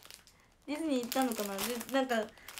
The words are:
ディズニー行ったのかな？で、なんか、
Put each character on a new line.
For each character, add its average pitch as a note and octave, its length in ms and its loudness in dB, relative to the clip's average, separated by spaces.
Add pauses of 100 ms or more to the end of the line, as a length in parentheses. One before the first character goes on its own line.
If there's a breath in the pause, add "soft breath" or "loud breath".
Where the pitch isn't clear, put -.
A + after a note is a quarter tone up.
(680 soft breath)
デ C#4 60 -2
ィ D4+ 60 -2
ズ E4 60 -2
ニ C#4 120 4
ー A#3+ 40 2
行 A#3 60 -2
っ - 20 -4
た C4+ 140 4
の A#3 120 2
か G#3+ 80 0
な？ G3+ 120 -2
で、 A#3 380 -2
な C4+ 80 6
ん C4 60 2
か、 A3+ 180 2 (340 loud breath)